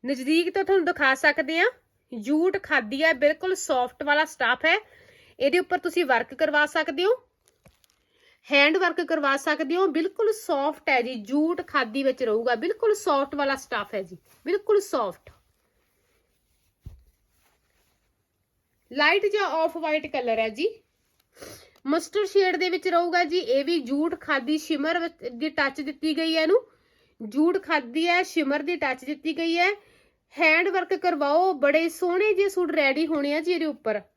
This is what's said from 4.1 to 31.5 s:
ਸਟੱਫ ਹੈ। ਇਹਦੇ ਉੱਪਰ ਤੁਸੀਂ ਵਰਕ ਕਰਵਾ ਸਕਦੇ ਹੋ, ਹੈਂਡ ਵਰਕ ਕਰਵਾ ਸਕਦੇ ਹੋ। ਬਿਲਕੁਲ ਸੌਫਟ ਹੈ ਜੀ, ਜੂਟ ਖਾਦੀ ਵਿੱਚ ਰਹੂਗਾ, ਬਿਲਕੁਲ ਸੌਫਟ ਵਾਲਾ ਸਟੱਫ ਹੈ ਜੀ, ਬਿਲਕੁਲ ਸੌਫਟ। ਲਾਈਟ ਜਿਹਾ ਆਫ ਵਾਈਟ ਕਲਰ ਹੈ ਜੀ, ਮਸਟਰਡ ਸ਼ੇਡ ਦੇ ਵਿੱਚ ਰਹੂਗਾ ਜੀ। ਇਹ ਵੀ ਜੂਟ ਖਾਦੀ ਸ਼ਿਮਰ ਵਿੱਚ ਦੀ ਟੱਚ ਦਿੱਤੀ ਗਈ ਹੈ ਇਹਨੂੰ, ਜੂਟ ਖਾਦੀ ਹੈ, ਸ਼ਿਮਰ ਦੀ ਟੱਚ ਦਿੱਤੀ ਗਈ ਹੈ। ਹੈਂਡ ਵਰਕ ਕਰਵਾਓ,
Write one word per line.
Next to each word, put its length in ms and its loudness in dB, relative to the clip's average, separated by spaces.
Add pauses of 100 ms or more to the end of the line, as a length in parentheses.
ਸਟੱਫ 380 -2
ਹੈ। 100 4 (640)
ਇਹਦੇ 200 2
ਉੱਪਰ 200 -2
ਤੁਸੀਂ 260 0
ਵਰਕ 280 0
ਕਰਵਾ 340 2
ਸਕਦੇ 380 -2
ਹੋ, 40 4 (1400)
ਹੈਂਡ 300 4
ਵਰਕ 260 0
ਕਰਵਾ 340 0
ਸਕਦੇ 380 -2
ਹੋ। 140 2
ਬਿਲਕੁਲ 440 0
ਸੌਫਟ 560 -2
ਹੈ 120 4
ਜੀ, 220 -6
ਜੂਟ 440 0
ਖਾਦੀ 360 -2
ਵਿੱਚ 200 0
ਰਹੂਗਾ, 340 0
ਬਿਲਕੁਲ 380 0
ਸੌਫਟ 400 -2
ਵਾਲਾ 220 -2
ਸਟੱਫ 380 -8
ਹੈ 80 -4
ਜੀ, 140 -16 (280)
ਬਿਲਕੁਲ 360 2
ਸੌਫਟ। 480 -4 (3500)
ਲਾਈਟ 340 4
ਜਿਹਾ 200 2 (100)
ਆਫ 220 0
ਵਾਈਟ 340 -2
ਕਲਰ 280 -2
ਹੈ 100 0
ਜੀ, 180 -4 (1160)
ਮਸਟਰਡ 420 -2
ਸ਼ੇਡ 300 2
ਦੇ 120 0
ਵਿੱਚ 180 -2
ਰਹੂਗਾ 380 2
ਜੀ। 140 -2
ਇਹ 260 0
ਵੀ 160 0
ਜੂਟ 400 -2
ਖਾਦੀ 380 -2
ਸ਼ਿਮਰ 400 -2
ਵਿੱਚ 340 -8
ਦੀ 180 -6
ਟੱਚ 300 -2
ਦਿੱਤੀ 360 -6
ਗਈ 180 -2
ਹੈ 60 2
ਇਹਨੂੰ, 220 2 (580)
ਜੂਟ 420 0
ਖਾਦੀ 440 -2
ਹੈ, 160 2
ਸ਼ਿਮਰ 400 -2
ਦੀ 140 -2
ਟੱਚ 280 -4
ਦਿੱਤੀ 320 -6
ਗਈ 200 -2
ਹੈ। 100 2 (680)
ਹੈਂਡ 340 2
ਵਰਕ 260 -2
ਕਰਵਾਓ, 600 2